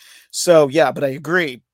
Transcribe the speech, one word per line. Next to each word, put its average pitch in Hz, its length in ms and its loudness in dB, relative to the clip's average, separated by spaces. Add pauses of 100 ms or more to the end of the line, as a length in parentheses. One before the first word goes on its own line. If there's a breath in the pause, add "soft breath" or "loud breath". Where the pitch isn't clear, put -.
(300 loud breath)
So, 160 380 2
yeah, 143 220 0
but 139 140 -6
I 139 40 0
agree. 147 520 -4 (140)